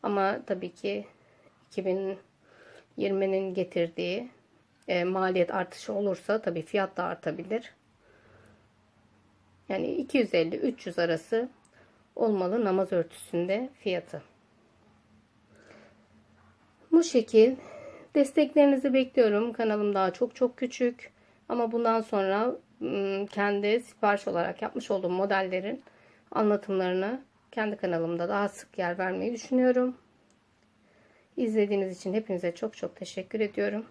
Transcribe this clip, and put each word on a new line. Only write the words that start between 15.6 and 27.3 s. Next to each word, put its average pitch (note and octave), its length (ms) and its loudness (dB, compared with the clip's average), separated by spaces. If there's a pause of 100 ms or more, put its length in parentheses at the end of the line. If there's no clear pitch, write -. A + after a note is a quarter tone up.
Bu E4 100 8
şekil A#3 540 6 (580)
desteklerinizi C#4+ 800 4
bekliyorum. A#3 580 4
Kanalım G#3 420 0
daha F#3+ 180 2
çok A#3+ 240 -2
çok B3 200 0
küçük. B3 560 -4 (360)
Ama A#3+ 240 -2
bundan A3+ 280 2
sonra, G#3 560 0 (260)
ım, G3 440 -2
kendi G3+ 540 0
sipariş G3+ 480 0
olarak F3 340 -2
yapmış - 280 -6
olduğum F#3 200 0
modellerin F#3+ 720 -2 (480)
anlatımlarını G3 880 0 (320)